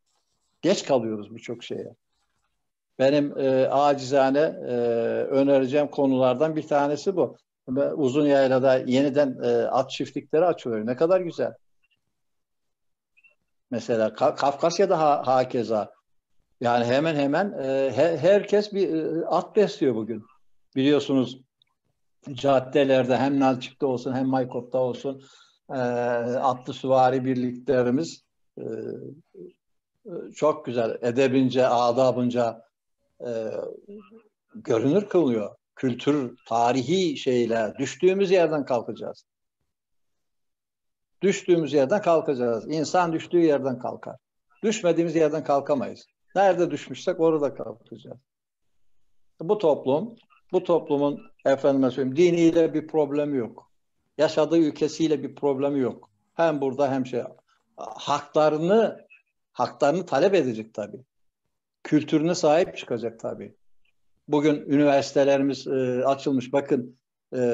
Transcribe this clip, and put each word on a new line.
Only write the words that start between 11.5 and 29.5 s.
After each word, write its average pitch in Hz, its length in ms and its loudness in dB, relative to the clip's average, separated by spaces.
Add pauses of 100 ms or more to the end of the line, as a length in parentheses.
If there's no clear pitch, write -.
Mesela 110 380 0
Ka-, 143 280 0
Kafkasya'da 170 600 0
ha-, 147 280 2
hakeza. 120 640 0 (680)
Yani 120 240 2
hemen 143 300 0
hemen, 147 380 0
e, 135 440 -2
he-, 165 200 2
herkes 202 560 2
bir, 190 220 -2
e, 160 320 -4
at 180 300 -2
besliyor 170 380 2
bugün. 110 300 -6 (520)
Biliyorsunuz 139 640 2 (920)
caddelerde 131 840 2
hem 139 240 0
Nalçık'ta 135 460 0
olsun 127 260 -2
hem 131 140 -2
Maykop'ta 131 520 -2
olsun, 127 440 -4 (480)
e, 143 80 -6 (600)
atlı 135 340 -2
süvari 131 520 2
birliklerimiz, 127 1000 -2 (340)
e, 131 40 -12 (1400)